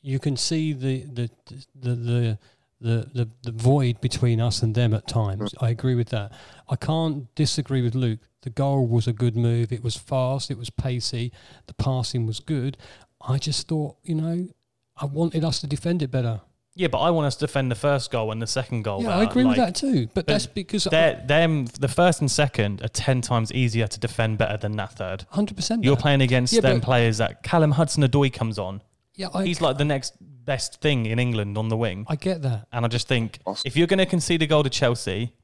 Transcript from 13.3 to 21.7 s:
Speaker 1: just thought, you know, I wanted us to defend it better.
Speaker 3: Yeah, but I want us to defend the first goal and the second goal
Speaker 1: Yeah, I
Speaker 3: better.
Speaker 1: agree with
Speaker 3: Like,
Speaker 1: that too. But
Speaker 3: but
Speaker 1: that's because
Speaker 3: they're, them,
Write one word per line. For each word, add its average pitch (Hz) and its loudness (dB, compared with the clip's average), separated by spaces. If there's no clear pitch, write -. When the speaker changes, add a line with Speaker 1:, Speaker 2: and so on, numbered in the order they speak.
Speaker 1:
just - -4
thought, 151 -4
you 170 -2
know, 165 -2
I 147 -6
wanted 156 0
us 160 -2
to 156 -8
defend 160 -2
it 135 -4
better. 120 -2
Speaker 3:
Yeah, 180 0
but - 0
I 160 4
want 160 2
us 135 0
to - -8
defend 135 0
the - 0
first 143 0
goal 110 -2
and 110 -6
the 117 -4
second 117 -4
goal 101 -2
Speaker 1:
Yeah, - -2
I - 0
Speaker 3:
better. 226 0
Speaker 1:
agree 254 4
with 254 4
Speaker 3:
Like, 202 2
Speaker 1:
that - -4
too. 214 2
But - -12
Speaker 3:
but 185 0
Speaker 1:
that's 208 2
because 202 -4
Speaker 3:
they're, 165 4
them, 151 4